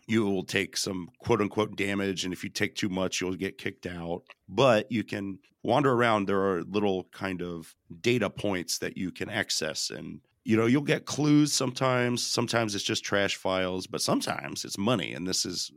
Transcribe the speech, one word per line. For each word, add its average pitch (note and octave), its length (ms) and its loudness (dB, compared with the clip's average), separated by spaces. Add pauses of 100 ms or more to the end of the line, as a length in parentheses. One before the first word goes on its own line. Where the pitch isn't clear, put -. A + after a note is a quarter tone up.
you A2 180 4
will F#2+ 180 0
take - 320 -2
some F#2 340 -4 (100)
quote A2+ 220 4
unquote G#2 360 0
damage, G2 480 0
and F2+ 80 -4
if - 100 -10
you G2+ 60 -6
take - 260 -2
too A#2+ 140 -2
much, F#2 320 -2
you'll F#2 140 -2
get F#2+ 220 -6
kicked - 280 -8
out. E2+ 380 -8 (260)
But A2 420 4
you G#2+ 120 0
can G2 360 -8 (240)
wander C#3 300 4
around. A2+ 340 4
There G2 140 2
are F#2+ 220 2
little F#2+ 420 0
kind F#2 360 -8
of E2+ 340 -10 (260)
data A#2 280 2
points F#2 500 -2
that F2 180 -6
you F#2 140 -4
can F#2 180 -8
access, F2 600 -4
and, D2+ 320 -10 (220)
you A2 140 2
know, A2+ 100 4
you'll C#3+ 160 2
get D3 220 -2
clues D3 480 4
sometimes. B2+ 680 2
Sometimes A2+ 520 0
it's F#2+ 80 -4
just - 220 -2
trash G2+ 320 2
files, F#2 500 -2
but - 140 -6
sometimes - 640 -2
it's - 120 -10
money. G2 360 0
And D#2+ 140 -6
this F#2 180 0
is F2 320 -6